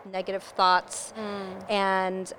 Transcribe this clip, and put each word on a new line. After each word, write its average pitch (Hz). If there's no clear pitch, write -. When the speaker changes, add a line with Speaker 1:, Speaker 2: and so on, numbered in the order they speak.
Speaker 1:
negative 190
thoughts. -
Speaker 2:
Mm. 196
Speaker 1:
And 190